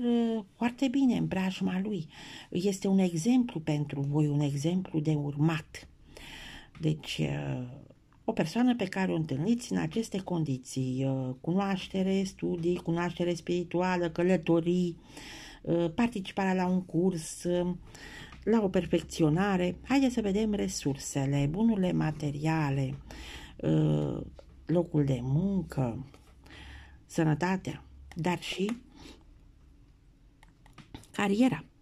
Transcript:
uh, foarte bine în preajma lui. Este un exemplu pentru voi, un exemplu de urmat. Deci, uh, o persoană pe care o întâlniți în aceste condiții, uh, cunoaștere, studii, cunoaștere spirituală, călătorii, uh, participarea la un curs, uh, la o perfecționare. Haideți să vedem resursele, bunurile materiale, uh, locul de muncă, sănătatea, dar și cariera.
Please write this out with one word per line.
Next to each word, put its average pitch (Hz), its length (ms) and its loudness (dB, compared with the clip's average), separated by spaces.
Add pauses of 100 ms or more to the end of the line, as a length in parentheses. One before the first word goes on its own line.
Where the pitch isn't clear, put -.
uh, 233 380 2 (120)
foarte 240 320 0
bine 254 300 4
în 160 100 0
preajma 185 560 0
lui. 196 240 -4 (420)
Este 196 380 0
un 190 100 6
exemplu 190 640 2
pentru 147 420 -2
voi, 147 260 2
un 143 120 2
exemplu 156 600 0
de 151 140 0
urmat. 147 760 0 (920)
Deci, 156 400 -2
uh, 143 420 -4 (600)
o 233 80 -2
persoană 240 440 2
pe 208 100 -2
care 185 260 -2
o 175 40 0
întâlniți 165 560 -2
în 190 60 0
aceste 190 400 -2
condiții, 135 880 -2
uh, 131 360 -2
cunoaștere, 190 840 0
studii, 175 520 -2
cunoaștere 175 580 -2
spirituală, 175 760 0
călătorii, 170 880 2 (640)
uh, 170 340 0
participarea 196 580 0
la 185 140 2
un 185 140 2
curs, 175 600 0
uh, 175 240 2 (760)
la 214 200 4
o 190 40 2
perfecționare. 180 1160 2
Haideți 269 300 4
să 233 80 0
vedem 208 320 2
resursele, 143 1000 0
bunurile 196 400 4
materiale, 147 1000 0 (640)
uh, 151 640 2 (460)
locul 160 380 2
de 135 160 0
muncă, 139 840 0 (1000)
sănătatea, 165 760 0 (320)
dar 170 260 -2
și 196 300 -4 (2500)
cariera. 208 540 2 (160)